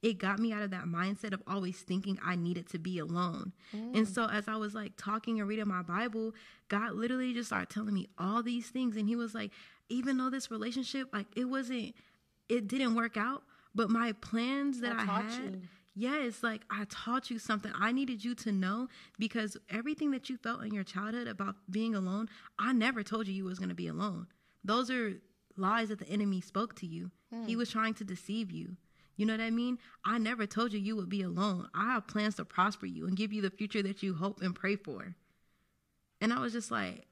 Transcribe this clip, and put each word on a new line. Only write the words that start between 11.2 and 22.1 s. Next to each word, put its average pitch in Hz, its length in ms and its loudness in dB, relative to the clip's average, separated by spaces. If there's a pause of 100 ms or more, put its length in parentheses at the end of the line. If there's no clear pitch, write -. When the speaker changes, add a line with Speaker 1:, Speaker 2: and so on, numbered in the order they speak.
Speaker 1:
it 247 120 0
wasn't, 247 480 -2 (560)
it 226 180 2
didn't 247 260 4
work 233 220 2
out, 247 260 0 (320)
but 214 140 4
my 226 240 4
plans 254 680 2
that 240 120 0
Speaker 2:
I 226 120 0
Speaker 1:
I - 20 2
Speaker 2:
taught 202 180 2
Speaker 1:
had," 233 180 -4 (120)
Speaker 2:
you. 185 60 -8 (360)
Speaker 1:
Yes, 247 460 0
like, 220 280 0
I 208 180 -2
taught - 420 -2
you 233 80 -2
something 214 400 -2
I 214 140 4
needed 254 320 0
you 240 120 0
to - 160 -2
know, 202 360 2 (300)
because 220 380 0 (140)
everything 285 400 0
that 262 180 -2
you 262 80 -4
felt 233 280 -4
in 214 100 -2
your 196 100 -2
childhood 220 440 -4
about 196 260 -4 (160)
being 220 240 2
alone, 196 340 0 (300)